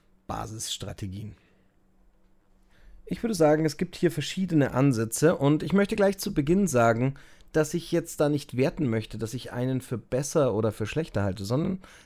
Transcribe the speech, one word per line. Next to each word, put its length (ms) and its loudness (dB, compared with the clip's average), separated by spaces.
Basisstrategien. 1080 -10
Ich 160 -6
würde 120 -2
sagen, 300 4
es 120 0
gibt 180 -4
hier 160 2
verschiedene 600 0
Ansätze 640 2
und 260 2
ich 100 -2
möchte 220 2
gleich 240 2
zu 160 -6
Beginn 320 2
sagen, 480 2
dass 220 0
ich 180 -4
jetzt 260 -2
da 100 4
nicht 280 -2
werten 320 0
möchte, 300 -4
dass 160 -6
ich 180 -10
einen 280 -2
für 180 -6
besser 560 0
oder 180 0
für 140 -6
schlechter 360 -4
halte, 220 -4
sondern 340 -2